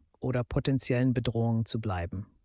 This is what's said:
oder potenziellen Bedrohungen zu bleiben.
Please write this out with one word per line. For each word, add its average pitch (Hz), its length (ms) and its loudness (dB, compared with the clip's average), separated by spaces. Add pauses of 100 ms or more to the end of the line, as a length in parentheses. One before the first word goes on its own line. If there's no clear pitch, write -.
(200)
oder 127 240 -2
potenziellen 131 720 2
Bedrohungen 113 520 0
zu - 140 -2
bleiben. 92 460 -4 (200)